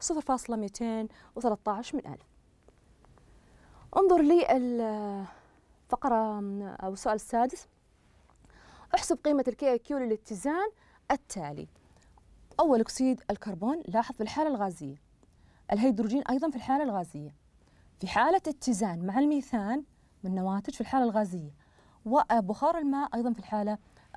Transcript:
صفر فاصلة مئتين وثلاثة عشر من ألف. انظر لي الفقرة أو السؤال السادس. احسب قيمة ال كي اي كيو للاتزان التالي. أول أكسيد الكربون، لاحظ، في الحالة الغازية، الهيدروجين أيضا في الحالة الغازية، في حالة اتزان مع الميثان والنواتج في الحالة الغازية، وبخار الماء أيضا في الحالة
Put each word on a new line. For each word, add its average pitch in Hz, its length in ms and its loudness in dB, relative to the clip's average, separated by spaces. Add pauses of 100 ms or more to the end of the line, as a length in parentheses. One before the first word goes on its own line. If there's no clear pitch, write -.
صفر 311 200 -2
فاصلة 247 360 -2
مئتين 220 520 -4 (280)
وثلاثة 220 360 0
عشر 240 240 -6
من 151 160 -6
ألف. - 140 -16 (1700)
انظر 359 260 6
لي 302 340 6
الفقرة 220 1800 -2 (260)
أو 190 260 -8
السؤال 214 220 -2
السادس. 240 520 -2 (1300)
احسب - 300 0
قيمة 294 240 4
ال 233 80 -4
كي 277 140 2
اي 240 80 2
كيو 285 200 -4
للاتزان 254 720 -2 (420)
التالي. 156 580 -6 (920)
أول 277 200 6
أكسيد 254 500 0
الكربون، 208 580 -4
لاحظ، 226 260 -2
في - 80 -6
الحالة 302 280 -2
الغازية، 180 520 -6 (720)
الهيدروجين 226 500 2
أيضا 277 280 0
في 269 60 -4
الحالة 269 280 0
الغازية، 165 500 -6 (640)
في 190 80 -8
حالة 277 300 4
اتزان 202 720 -2
مع 202 120 0
الميثان 277 640 0 (400)
والنواتج 190 500 -2
في - 60 -8
الحالة 254 240 0
الغازية، 185 460 -2 (560)
وبخار 233 720 2
الماء 285 360 -2
أيضا 233 180 0
في 220 60 -4
الحالة 208 400 -4 (380)